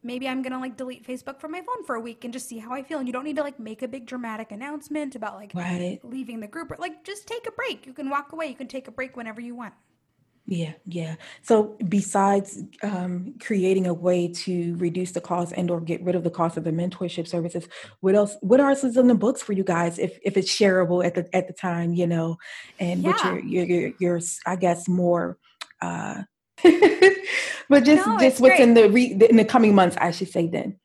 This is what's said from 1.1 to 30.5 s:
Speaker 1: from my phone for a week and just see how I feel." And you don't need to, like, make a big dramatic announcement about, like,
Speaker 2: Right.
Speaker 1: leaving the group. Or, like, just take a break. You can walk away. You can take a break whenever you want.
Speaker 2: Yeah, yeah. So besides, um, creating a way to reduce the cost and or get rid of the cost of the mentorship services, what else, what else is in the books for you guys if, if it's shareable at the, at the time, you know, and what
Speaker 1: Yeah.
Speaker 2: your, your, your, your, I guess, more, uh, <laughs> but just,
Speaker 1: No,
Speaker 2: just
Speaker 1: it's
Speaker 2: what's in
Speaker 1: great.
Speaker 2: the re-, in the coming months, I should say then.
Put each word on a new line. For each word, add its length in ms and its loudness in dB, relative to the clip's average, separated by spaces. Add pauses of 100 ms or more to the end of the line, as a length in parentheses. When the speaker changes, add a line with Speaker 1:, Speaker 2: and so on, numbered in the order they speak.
Speaker 1:
from 120 -12
my 100 -12
phone 220 -10
for 120 -6
a 40 -6
week 240 -14
and 100 -10
just 120 -12
see 120 -14
how 160 -14
I 80 -10
feel." 160 -10
And 100 -6
you 60 -8
don't 100 -8
need 120 -8
to, 60 -4
like, 160 -8
make 220 -14
a 80 -8
big 160 -14
dramatic 480 -12
announcement 640 -10
about, 200 -10
like, 180 -20
Speaker 2:
Right. 500 -6
Speaker 1:
leaving 360 -12
the 60 -14
group. 240 -14
Or, 80 -12
like, 260 -12
just 220 -14
take 200 -10
a 60 -10
break. 340 -10
You 80 -20
can 160 -10
walk 220 -6
away. 160 -8
You 60 -12
can 140 -14
take 180 -12
a 40 -20
break 260 -12
whenever 240 -14
you 140 -14
want. 180 -16 (760)
Speaker 2:
Yeah, 220 -6 (140)
yeah. 300 -10 (260)
So 340 2 (140)
besides, 720 0 (200)
um, 560 -8
creating 480 0
a 60 -2
way 360 0
to 480 -4
reduce 360 -4
the 80 -4
cost 340 -4
and 160 -2
or 80 -2
get 240 -6
rid 120 -2
of 100 -2
the 60 0
cost 260 -2
of 80 -8
the 60 -4
mentorship 580 -6
services, 400 -6 (320)
what 140 2
else, 260 2
what 180 4
else 240 2
is 140 0
in 120 6
the 60 6
books 280 0
for 100 -6
you 100 -2
guys 360 -2
if, 240 -4
if 160 -2
it's 120 -2
shareable 540 2
at 120 -2
the, 200 -6
at 120 -2
the 40 -16
time, 400 -4
you 140 0
know, 320 -2 (420)
and 240 -4
what 180 0
Speaker 1:
Yeah. 120 -2
Speaker 2:
your, 100 -8
your, 220 -2
your, 340 -2
your, 200 0 (260)
I 100 -2
guess, 320 -2
more, 480 0 (460)
uh, 400 -8 (200)
<laughs> 200 -20
but 1200 4
just, 220 6
Speaker 1:
No, 120 2
Speaker 2:
just 40 6
Speaker 1:
it's 180 4
Speaker 2:
what's 200 8
in 120 8
Speaker 1:
great. 140 10
Speaker 2:
the 40 8
re-, 220 4 (160)
in 80 8
the 80 8
coming 300 4
months, 260 4
I 120 0
should 160 -6
say 180 -2
then. 380 -4